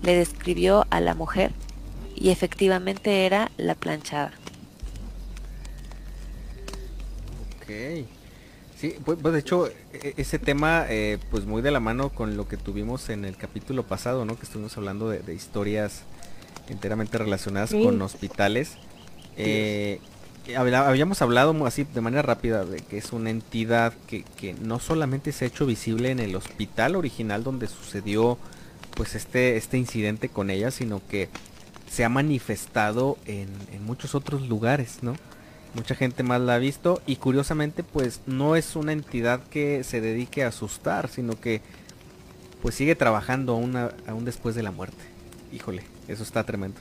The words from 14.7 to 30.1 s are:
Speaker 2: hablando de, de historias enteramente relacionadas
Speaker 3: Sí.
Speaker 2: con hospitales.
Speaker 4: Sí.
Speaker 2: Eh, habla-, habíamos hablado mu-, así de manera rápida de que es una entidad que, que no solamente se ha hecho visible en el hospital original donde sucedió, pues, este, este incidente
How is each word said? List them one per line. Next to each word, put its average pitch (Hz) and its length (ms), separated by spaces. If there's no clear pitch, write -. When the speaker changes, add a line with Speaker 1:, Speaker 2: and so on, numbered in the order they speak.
Speaker 2:
hablando 104 320
de, 104 120
de - 140
historias 104 680
enteramente 107 500
relacionadas 101 520
Speaker 3:
Sí. 214 120
Speaker 2:
con 233 200
hospitales. 104 680
Speaker 4:
Sí. - 80
Speaker 2:
Eh, 107 640
habla-, 127 320
habíamos 147 340
hablado 127 320
mu-, 151 120
así 139 180
de 131 160
manera 120 220
rápida 113 420
de 87 160
que - 180
es - 140
una 113 180
entidad 113 640
que, 98 160
que 92 180
no 113 260
solamente 147 500
se 139 140
ha 123 40
hecho - 160
visible 117 460
en 131 80
el 104 160
hospital 110 600
original 113 480
donde 127 240
sucedió, 107 680
pues, - 180
este, 127 420
este 113 220
incidente 110 500